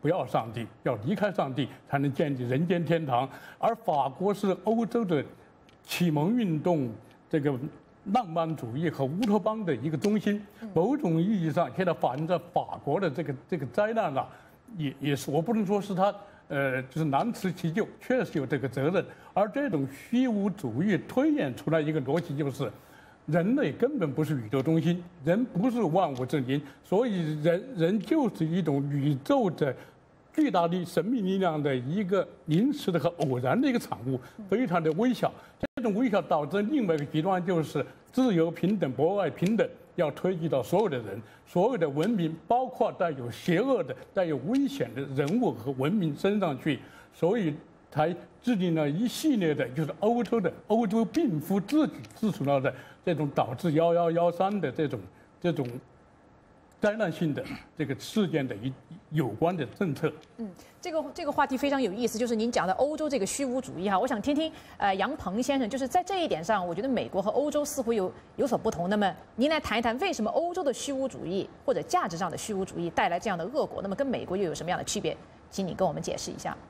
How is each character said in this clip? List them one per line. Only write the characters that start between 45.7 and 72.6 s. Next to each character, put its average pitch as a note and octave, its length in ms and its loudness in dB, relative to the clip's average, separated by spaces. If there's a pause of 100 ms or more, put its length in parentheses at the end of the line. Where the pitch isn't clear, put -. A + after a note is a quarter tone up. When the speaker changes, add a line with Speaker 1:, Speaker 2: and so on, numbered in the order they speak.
Speaker 1:
文 C3+ 180 0
明 E3+ 260 0
身 G#3 220 2
上 D#3 220 0
去， C#3+ 180 0 (340)
所 F#3 240 2
以 E3 160 0 (380)
才 D#3+ 240 2 (260)
制 A#3+ 140 2
定 F3+ 200 2
了 D3+ 140 2
一 F#3 180 0
系 D4 280 2
列 E3 180 2
的， D3+ 160 0
就 C#3 140 -2
是 C#3+ 160 -4
欧 A#3 240 2
洲 A#3 160 2
的， F#3+ 120 0 (160)
欧 A3 200 4
洲 A3 160 2
病 A3+ 360 2
夫 F#3+ 200 0
自 C#4 280 2
己 D#3 60 -4 (260)
制 G#3+ 120 0
造 C#3 280 2
的 C3 140 0 (320)
这 F3+ 80 2
种 D3+ 200 -2
导 A#2+ 200 0
致 D#3 200 -2
幺 E3 200 6
幺 E3+ 180 4
幺 E3+ 200 4
三 F#3+ 300 0
的 C#3+ 100 -2
这 D3 160 0
种， A#2 120 -4 (420)
这 F3 100 0
种 C#3 160 -2 (1120)
灾 G#3 160 4
难 G#3 160 0
性 D#3 220 0
的 B2 100 -4 (340)
这 D3+ 80 -2
个 B2+ 100 -4
事 - 320 0
件 C#3+ 200 0
的 A#2+ 80 -6
一， A#2 160 -6 (380)
有 D3+ 200 0
关 E3 260 2
的 D3+ 100 -2
政 C#3+ 300 -2
策。 - 160 0 (260)
Speaker 2:
嗯， G#3+ 140 -8 (300)
这 F4+ 100 -6
个， D#4 120 -2 (100)
这 F4 120 -6
个 C#4+ 60 -2
话 C#4+ 160 2
题 C4+ 100 -2
非 C#4+ 120 0
常 C4+ 120 2
有 G#3 100 2
意 A3+ 140 -2
思， A3 120 -2
就 A#3+ 100 0
是 A#3 80 0
您 A3+ 160 0
讲 E3+ 160 2
的 F#3 60 2
欧 D4 240 2
洲 D4+ 120 -2
这 C4+ 80 0
个 G3 80 0
虚 - 200 -4
无 B3+ 160 -2
主 C#3 180 -10
义 F#3+ 100 0
哈， F#3+ 80 2
我 F#3 80 2
想 B3 160 -2
听 D4 140 2
听， D#4 160 0 (260)
呃， G3 180 2
杨 A3 200 -2
鹏 G3+ 260 -4
先 C#4 160 0
生， B3 100 0
就 C4 100 -4
是 C4 100 -2
在 F4+ 160 2
这 F#4+ 200 -2
一 D4+ 40 0
点 E3 160 -2
上， F#3+ 240 0
我 E3+ 80 -2
觉 F#3 60 -4
得 B3+ 60 -2
美 F#3+ 200 0
国 F3+ 140 -2
和 G3 100 0
欧 D4 180 2
洲 D4 160 0
似 C#4+ 160 -6
乎 A#3 120 0
有， F#3+ 180 0 (240)
有 A3+ 100 0
所 A#3 120 0
不 - 120 0
同。 E3+ 200 -4
那 G#3 80 2
么 F#3+ 180 2 (220)
您 C4 120 4
来 D#4 100 2
谈 A#3+ 200 0
一 - 20 -2
谈， A#3 180 0
为 E4 140 0
什 A3 100 -2
么 G#3+ 80 0
欧 E4+ 220 0
洲 F4+ 100 -2
的 C4 80 2
虚 B3+ 200 -6
无 C4+ 160 -2
主 - 180 -8
义 F3 240 -4 (160)
或 C4+ 80 2
者 E3 100 0
价 E4+ 240 0
值 E3 100 -6
上 F3+ 120 -2
的 - 80 -8
虚 - 160 -6
无 F#3+ 120 -2